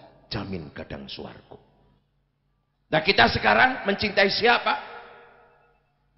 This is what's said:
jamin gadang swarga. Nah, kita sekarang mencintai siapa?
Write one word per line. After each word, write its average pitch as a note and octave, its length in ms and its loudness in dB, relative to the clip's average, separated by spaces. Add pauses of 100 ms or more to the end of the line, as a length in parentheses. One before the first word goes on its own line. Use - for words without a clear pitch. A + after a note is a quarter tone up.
(260)
jamin F#2+ 480 -10
gadang D2+ 320 -14
swarga. - 480 -16 (1300)
Nah, D#3 160 0
kita A#3 280 4
sekarang A#3 520 2
mencintai G3+ 480 0
siapa? A#3 440 0 (1400)